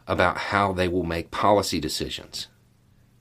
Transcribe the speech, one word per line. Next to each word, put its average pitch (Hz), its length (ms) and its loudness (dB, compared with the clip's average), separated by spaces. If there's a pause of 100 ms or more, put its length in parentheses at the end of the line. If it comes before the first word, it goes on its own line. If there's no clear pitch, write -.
about 90 320 2
how 101 340 0
they 90 160 0
will 87 160 0
make 82 260 -4
policy 101 500 2
decisions? - 680 -8 (720)